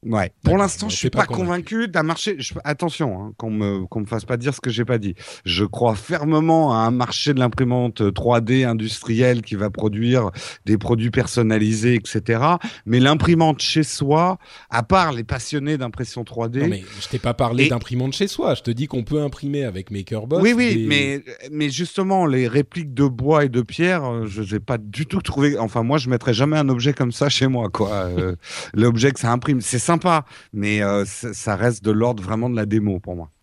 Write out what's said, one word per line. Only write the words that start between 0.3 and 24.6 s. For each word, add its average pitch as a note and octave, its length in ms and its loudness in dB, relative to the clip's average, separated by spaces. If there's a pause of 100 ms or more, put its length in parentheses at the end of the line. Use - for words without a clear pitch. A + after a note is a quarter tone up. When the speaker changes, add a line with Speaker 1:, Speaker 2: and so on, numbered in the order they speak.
Speaker 1:
Pour E3 100 4
Speaker 2:
D'accord, F#3 40 4
Speaker 1:
l'instant, G3+ 300 0
Speaker 2:
bon, - 20 -6
Speaker 1:
je F#3+ 60 -4
suis - 160 -2
Speaker 2:
t'es - 40 -8
pas G3+ 100 2
Speaker 1:
pas - 20 -
Speaker 2:
convaincu. F3+ 480 -4
Speaker 1:
convaincu A3+ 120 0
d'un E3+ 140 0
marché. D#3+ 380 -2
Je... - 240 -10
attention, C#3+ 580 -2
hein, G#2+ 160 -12
qu'on A2+ 140 -6
me, G2+ 340 -2
qu'on A2+ 140 -6
me G#2 80 -4
fasse A2 180 -4
pas B2+ 100 -2
dire B2 200 -2
ce - 40 -16
que B2+ 120 -4
j'ai A2+ 120 -2
pas A#2+ 140 0
dit. G2+ 160 -4 (320)
Je F2+ 180 0
crois A2 300 0
fermement D#3 800 2
à A2 60 2
un A2+ 100 2
marché B2 460 0
de C3 40 0
l'imprimante B2 720 0
trois A#2 300 2
D B2+ 220 2
industrielle A#2 800 0
qui - 100 -8
va G#2 160 -2
produire A2 640 0 (340)
des G#2+ 140 4
produits A#2 320 0
personnalisés, A2 880 2
et G#2 60 0
cetera. A#2 540 0 (300)
Mais A#2 120 4
l'imprimante D#3 600 4
chez - 220 2
soi, D#3+ 560 2 (320)
à A#2 100 0
part F3 320 4
les A#2 100 -4
passionnés C#3 540 -4
d'impression A#2+ 460 -8
trois A#2 260 -6
D. B2+ 120 -2
Speaker 2:
Non, D#3 80 2
mais F#3+ 140 -4 (160)
je - 80 -12
t'ai B2+ 120 -4
pas A#2+ 160 -2
parlé B2 300 2
Speaker 1:
Et D#3 40 4
Speaker 2:
d'imprimante B2 440 -2
chez G3 140 -2
soi. G3 280 0
Je - 80 -12
te A#2 80 -4
dis B2+ 160 -4
qu'on A2+ 160 -4
peut D3+ 180 -2
imprimer C#3+ 440 -4
avec F#2+ 260 -8
MakerBot A2 500 -4
Speaker 1:
Oui, A3+ 120 6
oui, A#3 240 2
Speaker 2:
des A2+ 100 0
Speaker 1:
mais, C#3+ 360 0 (280)
mais D3+ 180 -2
justement, F#3 560 0
les C3 220 2
répliques D3 480 -2
de C#3 100 4
bois C#3 400 2
et C3+ 40 0
de A#2+ 120 0
pierre, E3 440 -2
euh, A#2 200 -4
je G#2 160 -6
les G#2 140 -4
ai G#2 40 0
pas A#2+ 200 -4